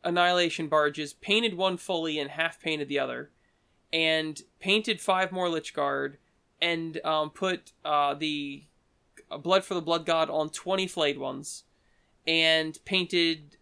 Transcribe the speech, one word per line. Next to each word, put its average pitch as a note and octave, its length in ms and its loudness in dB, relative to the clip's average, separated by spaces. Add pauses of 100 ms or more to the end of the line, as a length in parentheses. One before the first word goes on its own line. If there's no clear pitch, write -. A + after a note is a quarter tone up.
Annihilation F3 640 2
barges, D3+ 420 2
painted G#3+ 440 0
one F#3 200 0
fully E3 440 -2
and C#3 100 -4
half D#3+ 320 -4
painted D3+ 260 -4
the C#3+ 120 -2
other, C3 320 -4 (600)
and D#3+ 500 0 (200)
painted G#3 400 2
five F#3 320 2
more F3+ 160 0
Lich D#3+ 240 -4
Guard, C#3 440 -2 (440)
and, E3 420 -2
um, D#3 280 0
put, F3+ 420 -4 (100)
uh, C#3+ 300 2
the D3 500 -6 (760)
Blood F#3 240 4
for - 80 -6
the F3 80 0
Blood E3 240 0
God D#3+ 240 2
on D3+ 200 0
twenty F#3+ 380 -2
flayed D3 300 0
ones, C3+ 480 -10 (600)
and D#3+ 600 2
painted E3 760 0